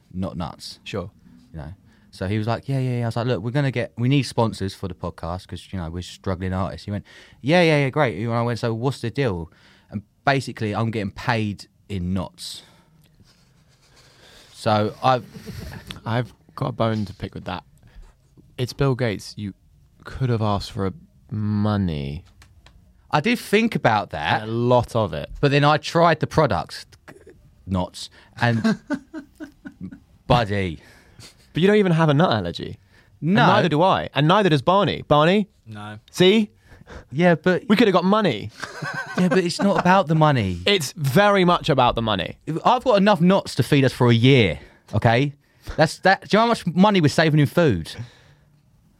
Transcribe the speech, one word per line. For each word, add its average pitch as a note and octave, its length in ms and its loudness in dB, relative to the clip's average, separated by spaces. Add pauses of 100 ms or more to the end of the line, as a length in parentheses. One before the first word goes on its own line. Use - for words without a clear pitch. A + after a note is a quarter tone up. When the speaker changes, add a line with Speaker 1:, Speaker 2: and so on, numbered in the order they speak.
(140)
Speaker 1:
not F#2 240 -8
nuts.'" - 480 -12
Speaker 2:
Sure. G2 260 -10 (420)
Speaker 1:
You D#2+ 60 -14
know. D2 140 -14 (360)
So - 180 -8
he G#2 120 -2
was G#2+ 80 -4
like, A#2 220 -4
"Yeah, C3+ 100 -2
yeah, B2+ 200 -2
yeah." A#2+ 40 -4
I A#2 60 -2
was A2+ 80 -6
like, A#2 100 -2
"Look, G#2+ 160 -2
we're A#2 80 -6
gonna C#3 180 -2
get, A#2+ 280 -4
we A#2+ 100 -2
need C#3 160 2
sponsors G2 500 -4
for - 140 -10
the F2 80 -10
podcast E2+ 520 -8
'cause, - 240 -14
you G2 60 -8
know, E2 120 -8
we're F2 120 -8
struggling F#2 520 -6
artists." F#2 320 -6
He G2+ 60 -8
went, G2+ 140 -8 (360)
"Yeah, D#3+ 200 2
yeah, D#3+ 220 4
yeah, C3+ 80 0
great." B2 260 0
And A#2 160 -4
I A#2 80 0
went, A#2 180 -2
"So A#2 140 -2
what's B2 280 -4
the A#2 100 -6
deal?" F#2+ 400 -4 (400)
And G#2 100 -8 (220)
basically, B2 500 -2
I'm A2+ 160 -2
getting G#2 220 -4
paid A2 560 -4 (220)
in F#2 240 -4
knots. - 500 -10 (1900)
So G#2+ 500 -2
I've C3 200 0 (840)
Speaker 2:
I've A#2 280 -4 (220)
got C#3 140 -4
a - 20 -8
bone A2+ 340 -2
to F#2 80 -12
pick - 220 -14
with F2 100 -14
that. F2+ 180 -10 (920)
It's B2 160 -6
Bill C#3 220 0
Gates. A2+ 420 -6
You G2+ 160 -8 (520)
could - 260 -4
have A2+ 100 -2
asked G#2 300 -2
for G2 160 -4
a F2+ 60 -6 (360)
money. G2+ 920 -2 (880)
Speaker 1:
I D3+ 80 0
did A3 180 0
think A3 380 0
about A2 340 0
that. E2+ 320 -2
Speaker 2:
And A2 80 -10
a A2+ 40 -6
lot A#2+ 420 2
of G#2 180 0
it. D2 160 -8 (120)
Speaker 1:
But C#3+ 100 2
then C#3 120 2
I D3+ 140 4
tried E3 440 0
the - 60 -4
product, A2 600 -2 (800)
knots, F#2 420 -4 (320)
and A#2+ 380 0 (800)
<laughs> - 680 -20
buddy. G2+ 520 0 (760)
Speaker 2:
But D3 80 -2
you F3+ 60 4
don't G#3 100 4
even F#3+ 140 2
have D#3+ 180 2
a D3 60 4
nut D#3+ 180 4
allergy. F2+ 440 -6 (440)
Speaker 1:
No. F#3+ 220 2
Speaker 2:
And F#3 80 6
neither G3+ 180 2
do D3+ 140 0
I. C#3 320 0
And C#3+ 120 2
neither G3 220 4
does D3+ 140 2
Barney. F3 400 0
Barney? E3+ 440 2 (200)
Speaker 3:
No. G#2+ 320 -16 (100)
Speaker 2:
See? G#3 400 4 (600)
Speaker 1:
Yeah, E3+ 240 4
but F3 320 0
Speaker 2:
We G3+ 80 4
could A3+ 120 6
have G3 60 2
got F3+ 120 4
money. F3 500 0
Speaker 1:
<laughs> - 60 -18 (560)
Yeah, F3+ 120 2
but F#3 80 2
it's F3 240 -2
not F#3+ 180 2
about F#3 280 4
the D#3+ 80 0
money. B2+ 500 2
Speaker 2:
It's F#3+ 320 0
very F#3 480 4
much E3+ 240 2
about B2+ 260 4
the A#2 60 -2
money. G#2+ 340 -2 (300)
Speaker 1:
I've A#3+ 180 2
got B3 140 2
enough G3 240 4
knots F#3 340 2
to C3 80 2
feed C#3 220 4
us B2 80 2
for B2 160 4
a A#2+ 40 6
year, A2+ 460 4 (340)
okay? A#2+ 380 2 (460)
That's - 220 0
that. - 280 2
Do - 80 0
you G#3 40 6
know - 20 4
how A#3 80 2
much - 180 -2
money F#3+ 320 4
we're D3+ 80 4
saving D#3 320 2
in C#3+ 60 4
food? A#2+ 460 0 (1080)